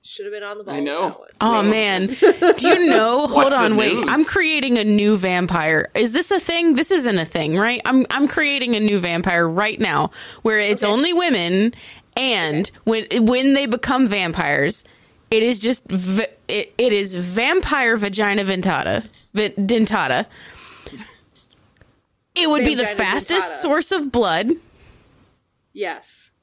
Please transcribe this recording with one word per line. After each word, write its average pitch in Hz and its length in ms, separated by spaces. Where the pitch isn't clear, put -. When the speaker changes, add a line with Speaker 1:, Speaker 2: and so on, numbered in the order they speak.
Speaker 1:
Should 202 200
have 208 60
been 208 120
on 208 140
the 214 60
ball - 100
Speaker 2:
I 143 60
know. 147 260
Speaker 1:
with 156 80
that - 60
one. - 80
Speaker 3:
Oh, 220 220
Speaker 2:
No. 208 80
Speaker 3:
man. 202 360
Speaker 1:
<laughs> 349 500
Speaker 3:
Do 320 120
you 349 200
know? 240 340
Speaker 2:
Watch 285 80
Speaker 3:
Hold 277 220
Speaker 2:
the 277 60
Speaker 3:
on, 220 180
wait. 208 200
Speaker 2:
news. 240 120
Speaker 3:
I'm 294 160
creating 302 540
a 208 60
new 208 320
vampire. 180 760
Is 220 180
this 320 180
a 392 80
thing? 339 380
This 311 140
isn't 240 280
a 160 60
thing, 156 320
right? 226 280
I'm, 254 260
I'm 277 180
creating 277 480
a 208 40
new 208 200
vampire 175 480
right 196 320
now 160 300
where 214 180
it's 208 240
Speaker 1:
Okay. 208 80
Speaker 3:
only 294 200
women, 220 640
and 190 540
Speaker 1:
Okay. 220 220
Speaker 3:
when, 226 160
when 262 280
they 277 120
become 254 400
vampires, 165 760
it 220 120
is 233 160
just 233 300
v-, 190 380
it, - 320
it 233 140
is 196 240
vampire 240 800
vagina 202 480
ventata. 185 640
V-, 202 240
dentata. 202 680
It 339 120
would 294 160
be 302 120
the 240 80
Speaker 1:
Vagina 208 120
Speaker 3:
fastest 285 520
Speaker 1:
dentata. - 140
Speaker 3:
source 320 300
of 294 200
blood. 208 400
Speaker 1:
Yes. - 580